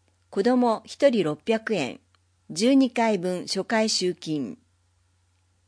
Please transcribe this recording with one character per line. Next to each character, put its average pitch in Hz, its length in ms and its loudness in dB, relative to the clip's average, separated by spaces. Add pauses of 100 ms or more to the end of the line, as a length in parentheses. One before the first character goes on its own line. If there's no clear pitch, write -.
(300)
子 196 140 -2
ど 247 140 4
も 240 280 2
一 - 240 2
人 233 140 2
六 151 200 -4
百 220 300 -2
円。 139 280 -4 (500)
十 220 240 2
二 269 160 4
回 226 260 0
分 180 300 -4
初 190 160 -4
回 220 260 0
集 180 240 -2
金。 143 460 -6 (1080)